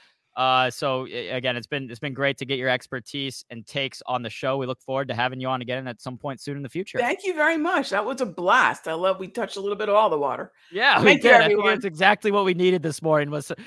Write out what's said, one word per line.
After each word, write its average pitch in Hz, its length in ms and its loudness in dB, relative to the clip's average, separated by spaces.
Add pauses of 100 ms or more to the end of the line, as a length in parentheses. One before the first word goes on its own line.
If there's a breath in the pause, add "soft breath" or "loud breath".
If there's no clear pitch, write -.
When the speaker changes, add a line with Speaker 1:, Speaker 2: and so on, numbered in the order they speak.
(380 soft breath)
Speaker 1:
Uh, 127 340 2
so, 131 360 -4
a-, 95 240 -8
again, 123 260 -4
it's 113 100 -10
been, 135 240 -8
it's 120 80 -14
been 143 140 -8
great 139 240 -2
to 135 80 -10
get 135 120 -4
your 127 120 -2
expertise 127 800 -6
and 117 180 -16
takes 135 400 -6
on 123 160 -4
the 113 60 -8
show. 135 280 -4
We 131 80 -4
look 127 140 -6
forward 131 300 -6
to 123 40 -6
having 127 280 -2
you 131 80 -4
on 127 120 -4
again 127 280 -6
at 113 120 -12
some 127 160 -10
point 139 220 -8
soon 143 160 -8
in 143 80 -8
the 135 60 -10
future. - 280 -8
Speaker 2:
Thank 294 280 -2
you 359 100 -4
very 311 220 2
much. 320 320 -2
That 202 160 -2
was 262 160 -4
a 247 40 -2
blast. 180 600 2
I 160 60 -4
love 185 260 0
we 190 80 -10
touched 202 300 -8
a - 20 -8
little 202 180 -4
bit 208 120 -2
of 202 60 4
all 214 140 6
the 156 80 2
water. 139 360 -4 (180 soft breath)
Speaker 1:
Yeah, 214 280 4
we - 60 4
Speaker 2:
Thank 285 180 6
you, 233 60 8
Speaker 1:
did. 254 60 12
I - 40 12
think - 120 4
Speaker 2:
everyone. 208 220 2
Speaker 1:
that's 190 120 -4
exactly 196 460 2
what 202 140 2
we 185 80 2
needed 180 280 2
this 151 200 -6
morning, 151 280 2
was 147 220 -6
s-, 147 160 -8